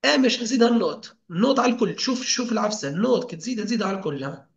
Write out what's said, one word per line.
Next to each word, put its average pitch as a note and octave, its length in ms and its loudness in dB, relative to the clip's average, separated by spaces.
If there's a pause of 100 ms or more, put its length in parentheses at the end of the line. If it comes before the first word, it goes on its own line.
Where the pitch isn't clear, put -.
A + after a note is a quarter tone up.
آه، C#4+ 120 4
مش C4 260 4
نزيدها A#3 260 4
النوت. G3 480 0 (140)
نوت A#3+ 280 2
على B3 140 2
الكل. G#3 280 -2
شوف، B3+ 220 -2
شوف B3 300 -2
العفسة. G#3+ 380 -2
نوت G#3+ 400 0
كتزيد، G#3 340 -6
تزيد A3+ 180 -2
على F#3+ 140 -2
الكل، C#3+ 280 -6
ها؟ - 320 -12